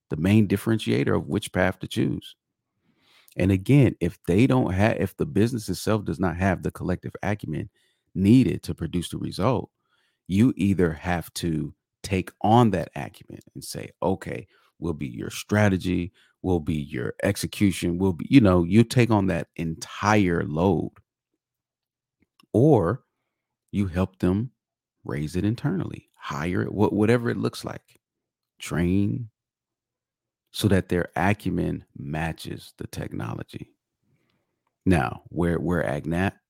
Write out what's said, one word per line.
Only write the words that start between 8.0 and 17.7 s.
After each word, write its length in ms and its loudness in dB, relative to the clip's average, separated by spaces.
needed 480 4
to 120 -8
produce 360 -6
the 80 -10
result, 520 -2
you 300 2
either 360 2
have 420 -4
to 400 -4
take 280 -4
on 300 6
that 240 -2
acumen 460 -14
and 80 -14
say, 280 -12
"Okay, 440 -4
we'll 160 -6
be 140 -8
your 200 -10
strategy, 840 0
we'll 200 0
be 160 -4
your 460 -8
execution, 760 0